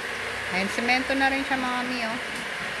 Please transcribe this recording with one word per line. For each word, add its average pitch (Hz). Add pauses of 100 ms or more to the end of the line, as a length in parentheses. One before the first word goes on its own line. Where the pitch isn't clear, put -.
(560)
Ayan, 196
semento 254
na 269
rin 269
siya 262
mga 247
mi, 247
oh. 233 (600)